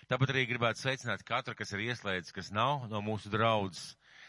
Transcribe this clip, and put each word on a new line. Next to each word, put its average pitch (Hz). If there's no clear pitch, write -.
Tāpat 127
arī 131
gribētu 117
sveicināt 123
katru, 120
kas 104
ir 101
ieslēdzis, 101
kas 92
nav 120
no 110
mūsu 104
draudzes. 107